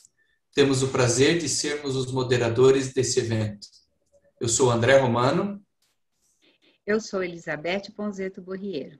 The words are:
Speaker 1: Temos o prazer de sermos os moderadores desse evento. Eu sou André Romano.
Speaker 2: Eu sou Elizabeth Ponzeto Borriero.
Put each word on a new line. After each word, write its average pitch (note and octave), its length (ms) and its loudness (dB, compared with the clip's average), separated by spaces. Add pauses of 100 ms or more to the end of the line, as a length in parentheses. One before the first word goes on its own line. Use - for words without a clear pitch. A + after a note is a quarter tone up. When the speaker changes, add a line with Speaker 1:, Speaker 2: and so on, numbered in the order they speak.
(540)
Speaker 1:
Temos C3+ 260 4
o C3 100 0
prazer B2+ 500 2
de D3 80 -4
sermos C#3+ 480 -4
os B2+ 160 -6
moderadores B2+ 840 2
desse B2 240 0
evento. A2 480 -2 (720)
Eu A#2+ 80 -2
sou B2 220 4
André A#2 300 6
Romano. C#3 600 0 (1300)
Speaker 2:
Eu G#3+ 140 0
sou G3+ 200 -6
Elizabeth E3+ 760 -6
Ponzeto F#3+ 440 -8
Borriero. F#3 600 -10